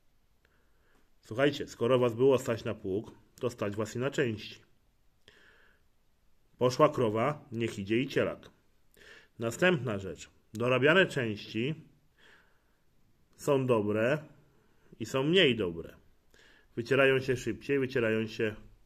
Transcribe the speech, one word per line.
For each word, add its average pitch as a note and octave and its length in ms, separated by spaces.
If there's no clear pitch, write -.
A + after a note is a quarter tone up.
Słuchajcie, C#3+ 460
skoro B2 320
was A#2+ 140
było B2+ 240
stać A#2 260
na A2 120
pług, G#2 360
to B2 100
stać G#2 260
was G#2+ 200
i A#2+ 40
na C3+ 120
części. A#2 480
Poszła B2+ 320
krowa, B2+ 640
niech A2+ 280
idzie G#2+ 220
i C#3 60
cielak. G2+ 420
Następna A#2+ 600
rzecz. F#2 300
Dorabiane B2+ 520
części A#2 680
są C3+ 300
dobre A2+ 520
i A2+ 60
są C3+ 180
mniej D#3 320
dobre. F2 400
Wycierają C3+ 440
się C3 180
szybciej, B2 420
wycierają A2+ 480
się G#2+ 280